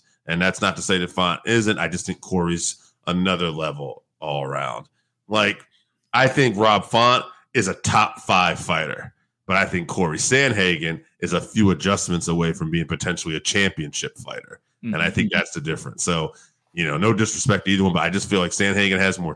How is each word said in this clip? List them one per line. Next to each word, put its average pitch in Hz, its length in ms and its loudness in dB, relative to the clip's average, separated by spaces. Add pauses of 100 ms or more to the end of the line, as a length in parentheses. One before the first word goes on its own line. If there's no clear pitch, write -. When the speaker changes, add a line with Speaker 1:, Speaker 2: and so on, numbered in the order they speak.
(260)
Speaker 1:
And 85 160 -2
that's 92 200 0
not 95 140 0
to 90 60 -10
say 95 160 0
that 90 140 -2
Font 90 340 0
isn't. 107 340 2
I 82 80 -2
just 87 180 -6
think 90 160 -8
Corey's 85 560 -2 (300)
another 90 420 0
level 73 540 -8 (160)
all 73 240 -4
around. 67 440 -6 (400)
Like, 104 380 0 (480)
I 127 140 6
think 127 300 2
Rob 107 280 6
Font 120 400 4 (280)
is 113 140 2
a 90 80 -2
top - 460 2
five 90 380 2
fighter, - 540 -4 (320)
but 92 120 0
I 95 80 4
think 87 220 -4
Corey 82 300 -2
Sandhagen 92 840 2 (200)
is 85 120 -4
a 82 80 2
few 104 300 4
adjustments 87 560 0
away 85 260 0
from 80 180 -6
being 82 160 -2
potentially 82 480 -6
a 76 40 -6
championship - 800 -2
fighter. - 420 -16 (240)
And 110 140 -6
I 85 120 0
think 98 220 0
Speaker 2:
Mm-hmm. 87 80 0
Speaker 1:
that's 85 120 -4
the 85 80 -8
difference. 73 440 -8
So, 80 300 -2 (380)
you 85 140 -4
know, 73 120 -2
no 104 140 2
disrespect 104 540 0
to 95 60 0
either 98 120 2
one, 92 100 2
but 80 100 2
I 85 60 0
just 95 200 -4
feel 98 100 2
like 87 120 -2
Sandhagen 98 480 0
has 95 200 2
more 82 160 -6